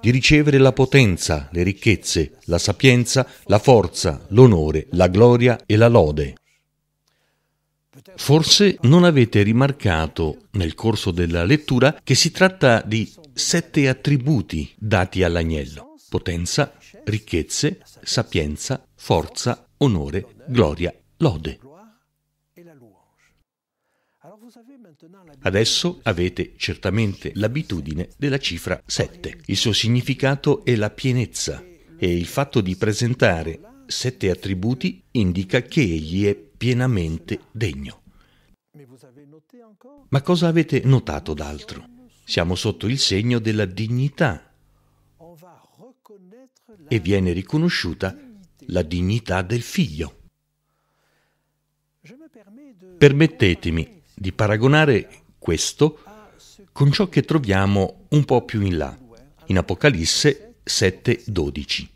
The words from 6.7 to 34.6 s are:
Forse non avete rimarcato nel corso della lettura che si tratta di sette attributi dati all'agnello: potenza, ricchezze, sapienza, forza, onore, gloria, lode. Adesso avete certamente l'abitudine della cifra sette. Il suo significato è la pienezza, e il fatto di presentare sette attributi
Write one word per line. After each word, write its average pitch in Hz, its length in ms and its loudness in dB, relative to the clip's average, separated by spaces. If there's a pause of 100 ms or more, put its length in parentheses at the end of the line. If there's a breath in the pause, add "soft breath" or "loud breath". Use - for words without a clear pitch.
Forse 160 680 2
non 165 220 8
avete 127 380 4
rimarcato 95 1080 0
nel 87 220 -4
corso 107 360 -2
della 85 340 -2
lettura 131 580 0
che 135 120 0
si 156 160 2
tratta 147 500 2
di 107 300 -4 (240)
sette - 540 -2
attributi 127 880 -2
dati 95 460 0
all'agnello: 82 720 -4 (140)
potenza, 87 680 -4 (280)
ricchezze, 107 800 -4 (200)
sapienza, 80 840 -4 (120)
forza, - 720 -4 (100)
onore, 87 480 -2 (200)
gloria, 87 480 0 (240)
lode. 95 420 -2 (3750)
Adesso 113 640 -2
avete 90 520 -4
certamente 98 760 -6
l'abitudine 92 840 -6
della 143 220 -2
cifra 90 480 -6
sette. - 600 -8
Il 98 100 -4
suo 110 160 -2
significato 135 920 -2
è 123 120 2
la 107 140 -2
pienezza, 120 720 -6 (360)
e 87 180 0
il 85 100 -4
fatto 135 340 -2
di 92 160 -2
presentare 104 840 -2 (260)
sette - 440 -4
attributi 98 720 -4 (100)